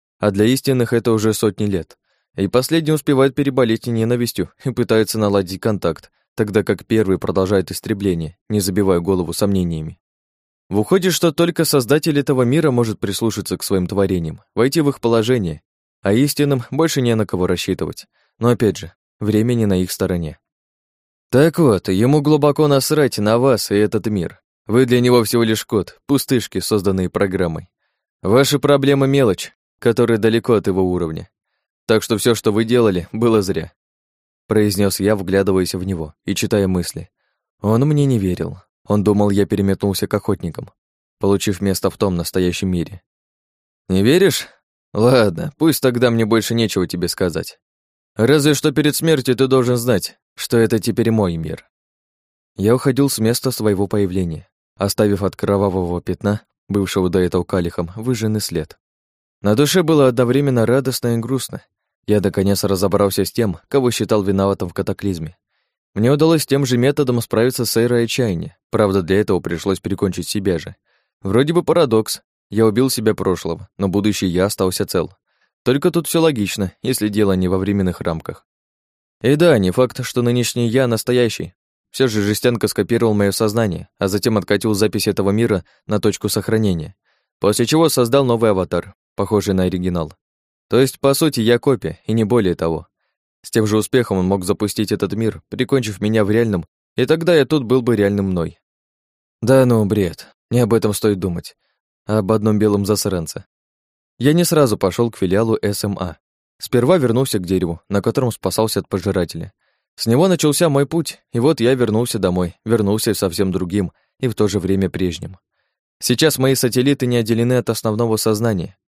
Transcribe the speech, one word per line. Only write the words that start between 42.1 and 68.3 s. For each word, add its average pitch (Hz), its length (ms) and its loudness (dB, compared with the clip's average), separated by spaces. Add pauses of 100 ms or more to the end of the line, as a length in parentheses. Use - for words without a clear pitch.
настоящем 90 520 -2
мире. 90 340 -4 (840)
«Не 95 160 2
веришь? 160 420 2 (480)
Ладно, 110 640 2
пусть 156 240 2
тогда 123 280 2
мне 113 140 0
больше 110 300 0
нечего 104 320 0
тебе 87 220 -4
сказать. 87 500 -6 (560)
Разве 143 400 4
что 151 180 0
перед 147 220 0
смертью 143 400 0
ты 131 140 2
должен 127 280 2
знать, 117 420 -2 (180)
что - 200 -4
это 113 220 2
теперь 113 320 -2
мой 98 260 0
мир». 80 320 -10 (880)
Я 104 180 2
уходил 135 340 2
с - 100 -4
места 117 320 0
своего 101 360 0
появления, 92 600 -2 (280)
оставив 101 460 0
от 95 140 -2
кровавого 92 640 0
пятна, 104 420 -4 (260)
бывшего 98 400 0
до 92 120 0
этого 90 240 0
калихом, 87 520 -4
выжженный 110 440 -4
след. 82 380 -8 (600)
На 104 140 2
душе 147 280 2
было 151 260 4
одновременно 123 580 2
радостно 123 480 -2
и 117 40 -2
грустно. 117 440 -6 (440)
Я 104 140 2
наконец 98 440 0
разобрался 98 600 0
с - 80 -6
тем, 101 260 -2 (100)
кого 127 220 0
считал 107 320 0
виноватым 98 460 0
в - 60 -14
катаклизме. 92 640 -6 (580)
Мне 113 160 2
удалось 151 360 2
тем 139 180 0
же 123 140 0
методом 123 420 0
справиться 117 440 0
с - 120 -4
Эйрой 120 280 2
Отчаяния. 95 520 -4 (140)